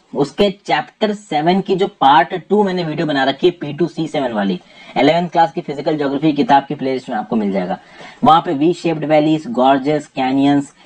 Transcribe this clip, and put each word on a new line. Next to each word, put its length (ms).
उसके 360
chapter 480
seven 480
की 140
जो 120
part 320
two 140
मैंने 200
video 240
बना 160
रखी 240
है, 40
पी 220
टू 140
सी 200
सेवन 260
वाली, 260
Eleventh 320
class 220
की 100
physical 360
ज्योग्राफी 300
की 60
किताब 320
की 100
playlist 340
में 80
आपको 180
मिल 160
जाएगा। 260
वहां 180
पे 120
वी 200
शेप्ड 320
valleys, 440
gorges, 580
canyons, 640